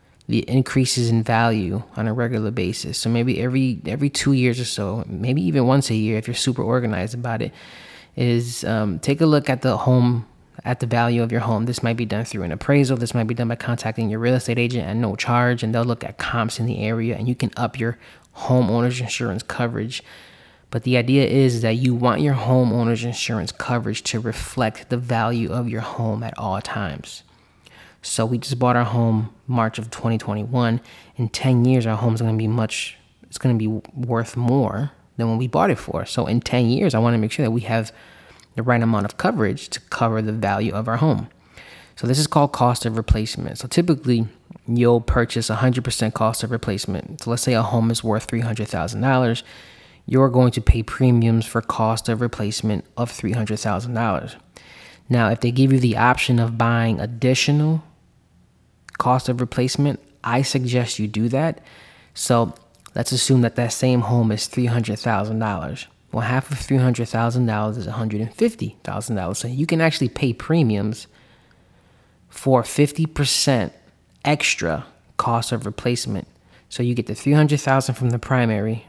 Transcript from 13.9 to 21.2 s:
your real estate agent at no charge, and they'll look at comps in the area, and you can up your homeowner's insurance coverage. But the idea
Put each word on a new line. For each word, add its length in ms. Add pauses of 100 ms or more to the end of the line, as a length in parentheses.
your 100
real 140
estate 240
agent 280
at 100
no 200
charge, 460
and 120
they'll 100
look 200
at 140
comps 420
in 60
the 120
area, 380
and 100
you 80
can 220
up 220
your 200 (380)
homeowner's 640
insurance 420
coverage. 600 (680)
But 140
the 120
idea 300